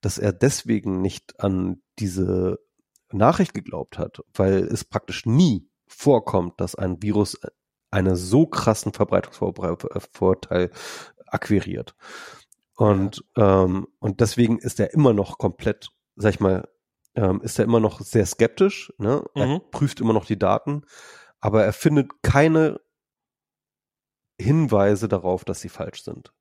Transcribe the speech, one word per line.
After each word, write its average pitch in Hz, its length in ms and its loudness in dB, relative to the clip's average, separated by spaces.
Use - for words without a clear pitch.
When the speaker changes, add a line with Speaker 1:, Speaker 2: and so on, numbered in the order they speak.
Speaker 1:
dass - 160 -4
er 104 160 0
deswegen 101 680 -2
nicht - 380 -6
an 92 420 -2
diese 92 600 -2
Nachricht 143 420 2
geglaubt - 440 -10
hat, - 240 -8
weil 98 300 2
es - 200 -4
praktisch - 420 -8
nie 123 420 2
vorkommt, 101 720 0
dass 92 160 -6
ein 92 260 -4
Virus 101 380 0
einen 95 260 2
so 95 300 4
krassen - 480 -2
Verbreitungsvorteil 92 1800 -4
akquiriert. - 720 -4
Und, 104 480 0
Speaker 2:
Ja. 95 280 4
Speaker 1:
ähm, 92 240 -2
und 101 200 -6
deswegen 113 400 2
ist - 200 -10
er 104 140 -2
immer 139 200 4
noch 98 240 -4
komplett, - 520 -6
sag 104 200 2
ich - 40 -14
mal, 95 280 0
ähm, 95 260 0
ist - 160 -10
er 110 80 2
immer 117 140 2
noch 107 220 -2
sehr 107 240 0
skeptisch, - 720 0
ne? 117 240 -2
Er 135 140 -2
Speaker 2:
Mhm. 156 140 -2
Speaker 1:
prüft - 300 -4
immer 113 120 2
noch 107 120 0
die 107 120 -4
Daten, 110 460 -2
aber 107 240 2
er 104 100 0
findet 147 380 0
keine 160 580 2
Hinweise 104 680 2
darauf, 92 380 -2
dass 95 160 -8
sie 87 80 -14
falsch - 340 -12
sind. - 380 -18